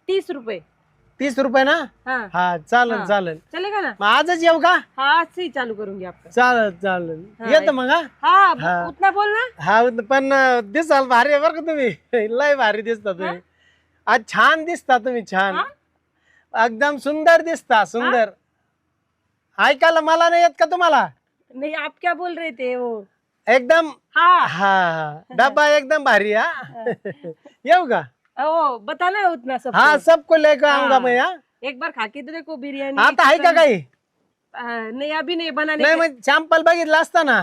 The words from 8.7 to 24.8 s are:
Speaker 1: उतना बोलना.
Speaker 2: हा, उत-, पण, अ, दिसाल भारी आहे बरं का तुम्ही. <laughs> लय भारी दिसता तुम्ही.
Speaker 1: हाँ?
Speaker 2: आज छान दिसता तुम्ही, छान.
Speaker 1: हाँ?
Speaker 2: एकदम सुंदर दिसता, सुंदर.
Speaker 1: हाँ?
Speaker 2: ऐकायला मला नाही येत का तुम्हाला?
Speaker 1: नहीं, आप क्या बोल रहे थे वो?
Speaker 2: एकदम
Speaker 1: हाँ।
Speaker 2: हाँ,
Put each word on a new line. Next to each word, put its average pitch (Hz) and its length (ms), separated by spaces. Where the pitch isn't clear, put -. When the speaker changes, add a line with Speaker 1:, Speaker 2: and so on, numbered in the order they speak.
Speaker 1:
उतना 370 220
बोलना. 415 520
Speaker 2:
हा, 202 200
उत-, 233 220
पण, 269 260
अ, 262 300
दिसाल 269 460
भारी 247 260
आहे 285 80
बरं 320 140
का 330 60
तुम्ही. 302 280
<laughs> - 20
लय 240 400
भारी 220 280
दिसता 214 300
तुम्ही. 185 160
Speaker 1:
हाँ? - 840
Speaker 2:
आज 247 140
छान 294 360
दिसता 302 340
तुम्ही, 240 240
छान. 190 320
Speaker 1:
हाँ? - 1120
Speaker 2:
एकदम 269 300
सुंदर 311 460
दिसता, 254 420
सुंदर. 233 460
Speaker 1:
हाँ? 208 100
Speaker 2:
ऐकायला 320 320
मला 330 280
नाही 339 140
येत 339 160
का 339 80
तुम्हाला? 311 420
Speaker 1:
नहीं, 294 200
आप 302 260
क्या 349 140
बोल 349 200
रहे 330 180
थे 247 240
वो? 233 300
Speaker 2:
एकदम 269 420
Speaker 1:
हाँ। 339 320
Speaker 2:
हाँ, 165 840